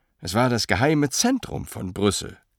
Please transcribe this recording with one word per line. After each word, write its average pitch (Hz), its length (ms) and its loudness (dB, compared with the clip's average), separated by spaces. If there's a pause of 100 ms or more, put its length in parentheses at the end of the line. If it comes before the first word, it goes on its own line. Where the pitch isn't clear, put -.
(180)
Es 85 160 -6
war 123 140 4
das 117 180 0
geheime 143 440 2
Zentrum - 540 -2
von 98 280 -10
Brüssel, 98 460 -2 (200)